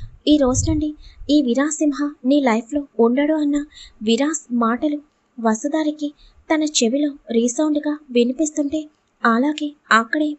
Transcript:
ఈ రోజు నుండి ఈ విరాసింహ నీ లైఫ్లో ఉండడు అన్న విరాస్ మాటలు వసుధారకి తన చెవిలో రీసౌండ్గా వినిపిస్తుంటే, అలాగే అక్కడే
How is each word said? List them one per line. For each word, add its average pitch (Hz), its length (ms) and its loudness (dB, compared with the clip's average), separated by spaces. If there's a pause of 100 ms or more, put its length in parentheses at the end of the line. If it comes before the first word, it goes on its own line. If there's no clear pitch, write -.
(280)
ఈ 294 100 6
రోజు 262 280 2
నుండి 302 240 0 (400)
ఈ 285 120 4
విరాసింహ 277 580 0 (260)
నీ 277 160 4
లైఫ్లో 240 400 0 (180)
ఉండడు 262 340 2
అన్న 294 240 0 (440)
విరాస్ 247 420 0 (100)
మాటలు 240 460 0 (380)
వసుధారకి 294 720 -2 (400)
తన 311 140 0
చెవిలో 285 460 0 (220)
రీసౌండ్గా 294 600 0 (200)
వినిపిస్తుంటే, 277 680 0 (440)
అలాగే 285 440 0 (240)
అక్కడే 233 480 2